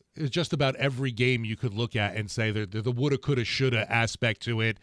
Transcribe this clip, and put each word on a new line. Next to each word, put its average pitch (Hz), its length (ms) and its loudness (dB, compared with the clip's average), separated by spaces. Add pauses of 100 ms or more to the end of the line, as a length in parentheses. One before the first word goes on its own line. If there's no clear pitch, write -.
(160)
it's 147 140 -4
just 165 220 -2
about 135 240 2
every 135 360 -2
game 120 340 2
you 110 100 -4
could 107 180 -2
look 113 220 -2
at 104 200 0
and 104 140 -4
say 110 220 0
there, 107 140 -2
the 107 260 -2
woulda, 135 260 2
coulda, 127 280 0
shoulda 120 460 0
aspect 117 500 0
to 113 180 -2
it. 113 240 0